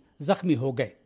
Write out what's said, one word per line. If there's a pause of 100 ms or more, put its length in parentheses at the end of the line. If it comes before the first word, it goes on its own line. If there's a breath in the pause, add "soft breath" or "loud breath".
(200)
زخمی
ہو
گئے۔ (160)